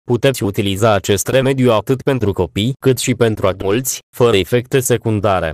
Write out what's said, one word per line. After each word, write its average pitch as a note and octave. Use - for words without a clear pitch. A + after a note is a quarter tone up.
puteți B2
utiliza G2+
acest G2+
remediu B2+
atât A#2+
pentru A2+
copii, G2+
cât B2+
și B2+
pentru A2
adulți, G2
fără A#2
efecte A#2+
secundare. G2+